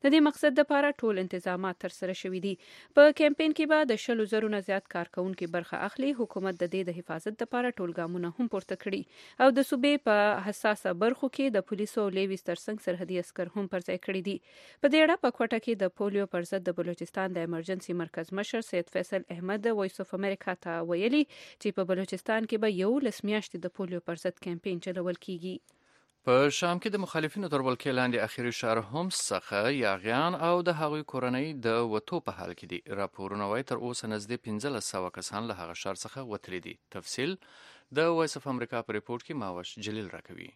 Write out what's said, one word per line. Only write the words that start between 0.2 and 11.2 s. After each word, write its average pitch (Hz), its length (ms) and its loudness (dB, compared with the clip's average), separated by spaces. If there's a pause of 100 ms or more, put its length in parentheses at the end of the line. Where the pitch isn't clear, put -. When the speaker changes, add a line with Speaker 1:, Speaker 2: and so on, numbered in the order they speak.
Speaker 1:
مقصد 285 320 4
دپاره 285 320 4 (100)
ټول 208 220 2
انتظامات 185 600 -4
ترسره 185 360 -6
شوي 185 240 -4
دي. 196 80 -2 (460)
په 294 220 10
کمپاین 302 360 4
کې 311 160 4
به 302 180 4
د 214 140 2
شلو 226 300 0
زرو 220 200 2
نه 196 140 0
زیات 196 260 -2
کارکوونکي 180 640 -4
برخه - 320 -4
اخلي. 277 320 -2
حکومت 190 400 -2
د 175 100 0
دې 190 100 -2 (100)
د 170 100 -8
حفاظت 170 420 -8
دپاره 247 380 -2
ټول 170 180 -4
ګامونه 175 380 -4
هم 240 180 0
پورته 190 300 -6
کړي - 180 -2 (360)
او 262 180 10
د 277 140 4
صوبې 285 340 2
په 208 420 4
حساسه 208 560 0
برخو 254 320 2